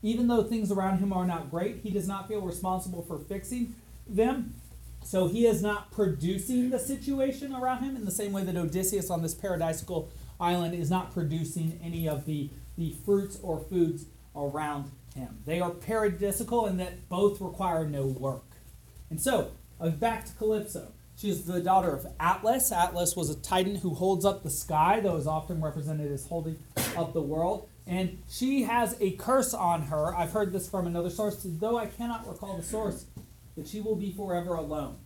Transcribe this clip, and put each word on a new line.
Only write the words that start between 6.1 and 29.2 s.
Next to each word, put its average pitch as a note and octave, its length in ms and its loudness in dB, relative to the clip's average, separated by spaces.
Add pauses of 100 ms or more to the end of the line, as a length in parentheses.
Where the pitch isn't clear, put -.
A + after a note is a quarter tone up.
the B3+ 80 2
situation C4+ 760 -2
around B3+ 300 0
him C4+ 120 -4
in A3 80 -6
the F#3+ 60 0
same G3+ 220 -2
way F#3+ 120 0
that F3 120 0
Odysseus F#3 540 0
on E3 120 0
this D#3+ 120 -2
paradisical E3 760 -2 (320)
island F3 340 2
is E3 160 0
not F#3 220 0
producing D#3+ 680 -2
any E3 260 -2
of C#3+ 160 -2
the, D3 260 -2 (260)
the E3 160 -2 (120)
fruits G3 360 2
or E3 200 -2
foods D#3+ 460 2 (280)
around C#3+ 560 -4 (240)
him. B2+ 320 -10
They E3 140 0
are F3 100 2
paradisical G#3 1000 0
in F#3 100 0
that - 300 -6
both G3+ 320 4
require E3 480 0
no C#3 160 -2
work. C3 520 -4 (520)
And D#3+ 120 -4
so, A3+ 320 2 (280)
uh, E3+ 100 2
back A3+ 360 0
to - 80 -12
Calypso. G#3+ 580 -2 (240)
She G#3 140 -2
is D#3 160 -2
the F3 140 0
daughter F3+ 320 6
of C3+ 140 -4 (120)
Atlas. F#3+ 540 2
Atlas F3 440 2
was - 140 0
a D3+ 60 -2
titan F#3 400 2
who F3 180 0
holds F3+ 300 2
up F#3+ 180 4
the D3+ 80 -4
sky, E3 500 4
though F#3+ 160 2
is C#3+ 100 0
often D#3 360 -2
represented D3+ 480 -2
as C#3 160 -4
holding D#3+ 320 -4 (380)
up E3 160 0
the D#3+ 100 2
world. E3 460 0 (180)
And F#3 420 -2
she C4 360 2
has A#3 360 2
a F#3+ 120 4
curse B3+ 420 2